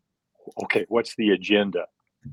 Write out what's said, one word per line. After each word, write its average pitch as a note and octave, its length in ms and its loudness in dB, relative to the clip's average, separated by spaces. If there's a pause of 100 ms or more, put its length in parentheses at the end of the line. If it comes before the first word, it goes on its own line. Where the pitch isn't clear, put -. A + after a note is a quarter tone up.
(640)
"Okay, A2 240 -2
what's A2+ 280 0
the G#2+ 140 2
agenda?" F#2+ 560 2 (460)